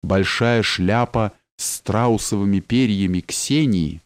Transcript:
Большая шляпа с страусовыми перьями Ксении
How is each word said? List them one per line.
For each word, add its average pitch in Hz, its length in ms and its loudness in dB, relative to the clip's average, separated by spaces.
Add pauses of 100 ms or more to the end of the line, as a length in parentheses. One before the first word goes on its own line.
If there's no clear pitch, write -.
Большая 98 600 2
шляпа 107 680 0 (240)
с - 180 -6
страусовыми 101 840 0
перьями 98 640 0
Ксении 98 840 -2